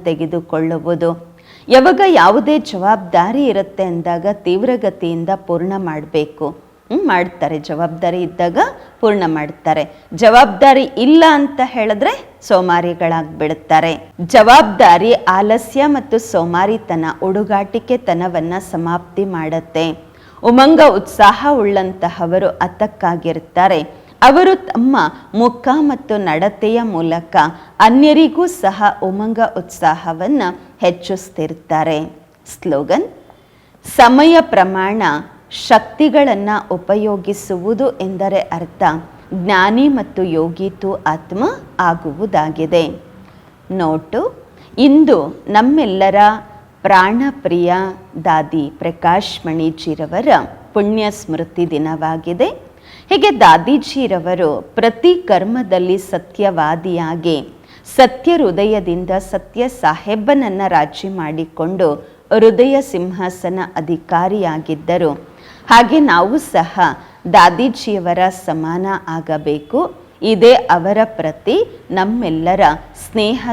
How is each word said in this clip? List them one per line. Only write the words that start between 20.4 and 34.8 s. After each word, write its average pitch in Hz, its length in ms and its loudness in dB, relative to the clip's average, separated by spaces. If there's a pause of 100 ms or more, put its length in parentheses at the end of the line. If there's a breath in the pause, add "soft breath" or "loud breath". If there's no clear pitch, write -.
ಉಮಂಗ 269 380 6 (180)
ಉತ್ಸಾಹ 208 560 2
ಉಳ್ಳಂತಹವರು 190 1040 -2
ಹತಕ್ಕಾಗಿರ್ತಾರೆ. 175 1200 -2 (420 loud breath)
ಅವರು 339 300 6 (120)
ತಮ್ಮ 254 320 0 (380 loud breath)
ಮುಖ 240 340 0 (140)
ಮತ್ತು 262 400 -2
ನಡತೆಯ 202 640 -2
ಮೂಲಕ 165 500 -4 (440 loud breath)
ಅನ್ಯರಿಗೂ 302 640 4 (100)
ಸಹ 196 280 -4 (200)
ಉಮಂಗ 202 380 -4 (160)
ಉತ್ಸಾಹವನ್ನ 175 840 -4 (360 loud breath)
ಹೆಚ್ಚಿಸ್ತಿರ್ತಾರೆ. 165 1200 -4 (480)
ಸ್ಲೋಗನ್: 175 600 -4 (800 soft breath)
ಸಮಯ 269 500 4 (120)
ಪ್ರಮಾಣ 190 560 -2 (600)